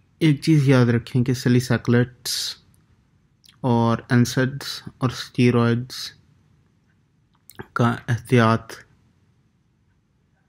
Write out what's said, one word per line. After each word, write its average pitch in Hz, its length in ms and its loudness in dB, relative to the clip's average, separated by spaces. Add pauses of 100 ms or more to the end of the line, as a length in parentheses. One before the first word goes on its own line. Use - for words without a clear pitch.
(220)
एक 151 220 2
चीज़ 147 260 4
याद 123 180 6
रखें 117 360 0
कि 127 100 -2
सैलिसाइक्लेट्स - 1300 -2 (1000)
और 117 480 0
एनसैड्स 131 720 -2 (160)
और 127 100 -2
स्टेरॉइड्स 120 1040 -2 (1600)
का 117 340 -2
एहतियात 113 580 0 (1800)